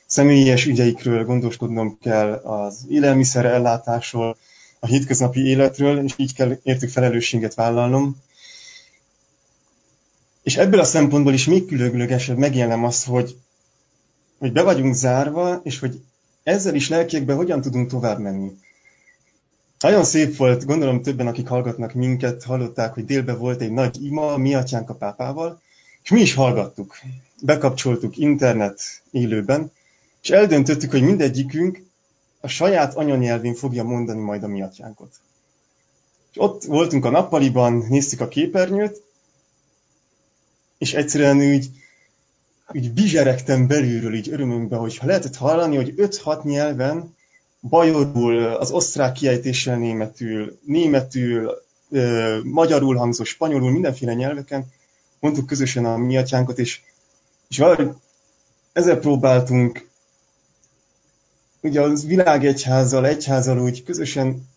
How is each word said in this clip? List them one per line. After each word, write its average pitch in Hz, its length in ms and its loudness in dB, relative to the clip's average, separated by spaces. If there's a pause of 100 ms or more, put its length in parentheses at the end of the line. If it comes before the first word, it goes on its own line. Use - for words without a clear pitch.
(100)
személyes 135 560 6
ügyeikről 117 580 2
gondoskodnom 113 760 -2
kell, 107 320 0
az 107 560 -8
élelmiszer 135 560 2
ellátásról, 117 920 -2 (420)
a - 80 -6
hétköznapi 131 600 0
életről, 139 580 2
és 135 120 -4
így 131 180 -4
kell 127 280 -2
értük 127 280 -2
felelősséget 117 640 0
vállalnom. 123 600 0 (2250)
És - 140 -2
ebből 190 240 6
a - 40 6
szempontból 143 480 4
is 131 140 2
még 180 200 4
különlegesebb 123 720 -2
megélnem 120 480 0
azt, 120 200 -2
hogy, 123 320 -2 (1000)
hogy 131 140 -4
be 127 100 2
vagyunk 135 320 2
zárva, 147 680 0
és 139 160 -10
hogy 127 220 -8 (420)
ezzel 185 320 -2
is 139 140 -2
lelkiekben 160 480 -2
hogyan 170 240 -2
tudunk 123 300 -4
tovább 117 280 -4
menni. 98 340 -6 (1300)
Nagyon 185 240 4
szép 156 320 0
volt, 127 280 2
gondolom 139 380 0
többen, 127 240 -4
akik 117 220 -6
hallgatnak 120 440 -6
minket, 127 520 -2
hallották, 120 500 -4
hogy 113 100 -10
délben 127 340 -4
volt 123 220 -4
egy 113 120 -6
nagy 123 320 -2
ima, 147 320 -4
mi 135 180 0
atyánk 127 360 -4
a 110 40 -12
pápával, 135 640 -8 (420)
és - 80 -10
mi 226 100 6
is 160 140 4
hallgattuk. 110 600 -2 (460)
Bekapcsoltuk 131 760 0
internet 127 640 0 (300)
élőben, 120 600 -2 (520)
és - 80 -8
eldöntöttük, 151 600 4
hogy 131 120 2
mindegyikünk 151 800 0 (580)
a 139 80 -10
saját 160 460 0
anyanyelvén 120 600 0
fogja 120 280 -6
mondani 117 380 -4
majd 104 220 -6
a 107 40 -8
mi 101 160 -6
atyánkot. 110 480 -16 (1200)
És - 100 -10
ott 202 240 0
voltunk 151 400 0
a 120 60 0
nappaliban, 127 800 2
néztük 135 320 0
a - 80 -4
képernyőt, 190 760 -2 (1800)
és - 160 -4
egyszerűen 147 420 2
úgy, 139 340 2 (1000)
úgy 123 200 -6
bizseregtem 135 760 2
belülről, 120 480 0
így 107 160 -6
örömünkbe, 120 460 -4
hogyha 113 300 -8
lehetett 165 300 -2
hallani, 151 400 0
hogy 131 200 -4
öt-hat 156 480 -2
nyelven, 147 720 -4 (440)
bajorul, 139 840 2
az 113 260 -2
osztrák 135 420 -2
kiejtéssel 127 640 -2
németül, 110 840 -6
németül, 127 1000 0 (280)
ö, 117 540 0
magyarul 139 520 2
hangzó, 120 280 -2
spanyolul, 139 460 -2
mindenféle 131 440 -2
nyelveken 139 500 -6 (540)
mondtuk 147 280 -2
közösen 131 380 -2
a 113 120 -2
mi 127 200 0
atyánkot, 127 420 0
és, 120 220 -6 (680)
és - 100 -8
valahogy 151 320 4 (800)
ezzel 175 260 4
próbáltunk 127 920 2 (1700)
ugye 147 200 0
az 147 260 0
világegyházzal, 135 1000 4
egyházzal 131 520 0
úgy 123 240 -2
közösen 135 760 -4